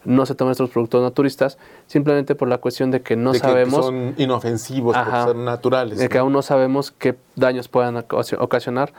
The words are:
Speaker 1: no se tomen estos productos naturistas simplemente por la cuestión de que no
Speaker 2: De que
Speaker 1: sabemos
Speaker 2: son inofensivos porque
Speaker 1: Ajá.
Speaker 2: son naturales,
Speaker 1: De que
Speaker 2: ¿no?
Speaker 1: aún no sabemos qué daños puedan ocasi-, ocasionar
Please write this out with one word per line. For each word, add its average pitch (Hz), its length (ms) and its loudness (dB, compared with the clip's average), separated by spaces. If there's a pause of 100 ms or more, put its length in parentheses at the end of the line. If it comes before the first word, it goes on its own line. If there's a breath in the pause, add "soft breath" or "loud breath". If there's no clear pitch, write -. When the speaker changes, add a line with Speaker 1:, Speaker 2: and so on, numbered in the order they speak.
Speaker 1:
no 131 200 2
se 127 100 -6
tomen 131 180 0
estos 127 180 -2
productos 120 320 0
naturistas 139 560 0 (300 loud breath)
simplemente 143 480 0
por 127 120 -2
la 123 100 0
cuestión 131 340 -2
de 127 100 0
que 113 140 -2
no 123 160 0
Speaker 2:
De 123 80 2
que 139 60 0
Speaker 1:
sabemos 127 380 4
Speaker 2:
son 127 320 -4
inofensivos 120 800 -2
porque 120 140 0
Speaker 1:
Ajá. 120 160 0
Speaker 2:
son 120 180 -2
naturales, 120 540 -2
Speaker 1:
De 127 100 0
que 127 100 0
Speaker 2:
¿no? 127 40 4
Speaker 1:
aún 135 100 2
no 139 100 2
sabemos 135 500 0
qué 127 240 -2 (180)
daños 127 340 0
puedan 123 280 0
ocasi-, - 440 -4
ocasionar 123 580 -2